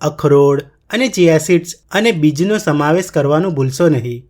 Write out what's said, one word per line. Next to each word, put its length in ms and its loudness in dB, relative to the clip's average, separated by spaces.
અખરોટ 600 2
અને 180 -2
ચિયા 300 2
સીડ્સ 360 -2
અને 200 0
બીજનો 460 0
સમાવેશ 520 -2
કરવાનું 440 0
ભૂલશો 340 0
નહીં. 420 -4